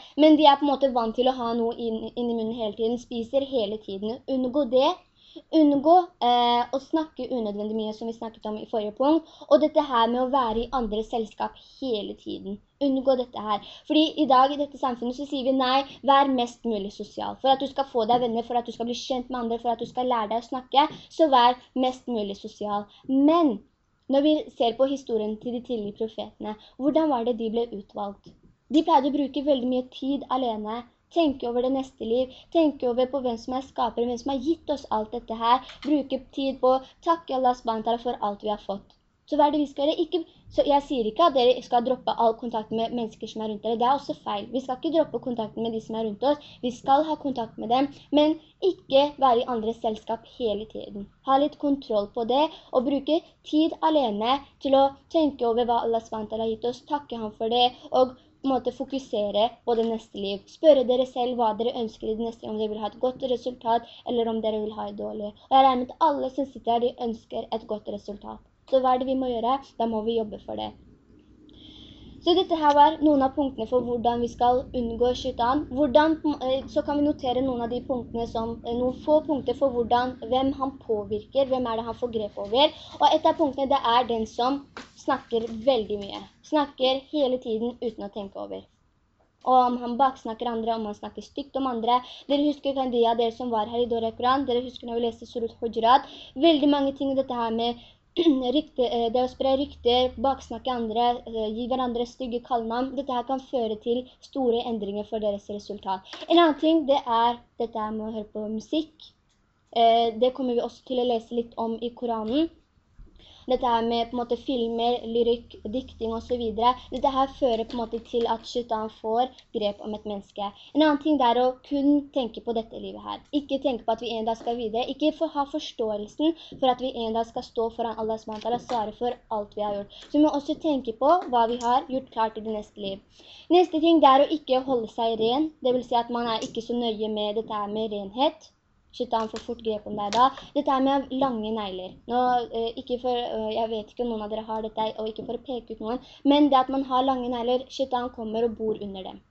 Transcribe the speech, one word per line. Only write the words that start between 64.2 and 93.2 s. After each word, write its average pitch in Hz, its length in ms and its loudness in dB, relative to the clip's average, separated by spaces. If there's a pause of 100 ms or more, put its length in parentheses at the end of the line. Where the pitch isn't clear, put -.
om 226 140 -2
dere 214 220 -2
vil 220 160 -6
ha 208 100 -8
et 208 80 -12
dårlig. 208 320 -8 (180)
Og 269 100 6
jeg 269 100 10
regner 254 180 2
med - 80 -12
at 330 160 4
alle 262 260 0
som 277 140 -2
sitter 233 240 -2
her, 240 140 2
de 254 80 -6 (120)
ønsker 226 460 -8
et 226 160 -6
godt 208 240 -8
resultat. 214 480 -14 (300)
Så 262 80 6
hva 254 160 4
er 254 60 0
det 262 100 -2
vi 262 80 0
må 262 100 -2
gjøre? 240 300 0 (180)
Da 226 80 0
må 220 220 -2
vi 233 100 0
jobbe 208 240 -4
for - 160 -10
det. 214 140 -6 (1500)
Så 339 140 4
dette 349 160 0
her 302 240 4
var 302 240 8
noen 294 240 4
av 262 80 0
punktene 269 360 -4
for 247 160 2
hvordan 240 360 0
vi 240 80 -2
skal 247 300 2 (180)
unngå 233 300 0 (100)
shaitan. 262 460 -2 (100)
Hvordan, 302 380 4 (360)
eh, 262 220 -2
så 294 160 -2
kan 294 140 -2
vi 294 60 2
notere 262 360 -2
noen 247 240 -2
av 226 60 -4
de 247 160 -4
punktene 233 420 -4
som, 226 220 -6 (140)
eh, 233 120 -4
noen 254 280 -2
få 302 100 4 (100)
punkter 240 320 -2
for 269 180 0
hvordan, 240 360 0 (180)
hvem 269 240 2
han 269 300 -4
påvirker, 214 640 -2
hvem 254 180 -2
er 226 120 -4
det 233 60 -6
han 226 160 -8
får 240 120 -4
grep 214 240 -6
over. 226 380 2 (240)
Og 294 120 6
et 311 140 4
av 320 140 2
punktene, 277 300 0
det 277 100 2 (140)
er 247 140 6
den 220 200 -2
som 262 320 -2 (380)
snakker 226 500 -2
veldig 220 520 -2
mye. 202 220 -12 (220)
Snakker 269 580 0 (100)
hele 254 280 0
tiden 240 420 -4
uten 220 240 -8
å 202 80 -12
tenke 202 220 -12
over. 101 260 -10 (840)
Og 254 200 4
om 247 120 -2
han 240 200 -6
baksnakker 247 480 -2
andre, 226 300 -2
om 220 100 -6
han 208 80 -6
snakker 208 300 -14
stygt 285 320 -10
om 269 100 -2
andre. 240 380 0 (240)
Dere 285 180 2
husker, 277 300 -2
kan 262 160 -2
de 233 160 2
av 226 100 2
dere 233 140 2